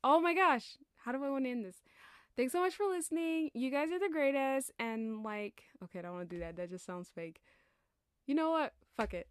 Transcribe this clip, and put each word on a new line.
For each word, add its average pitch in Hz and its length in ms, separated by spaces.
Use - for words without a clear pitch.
oh 294 160
my 339 140
gosh, 320 420
how 240 140
do 269 100
I 277 80
wanna 269 180
end 240 160
this? 185 180
Thanks 247 160
so 349 80
much 370 160
for 415 100
listening. 330 680
You 254 160
guys 294 200
are 359 80
the 392 100
greatest. 277 680
And, 220 460
like, 208 400
okay, 180 160
I 170 40
don't 175 100
wanna 180 140
do 175 120
that. 165 180
That 175 140
just 180 160
sounds 180 240
fake. 165 320
You 277 100
know 320 140
what? 320 240
Fuck 220 180
it. 175 160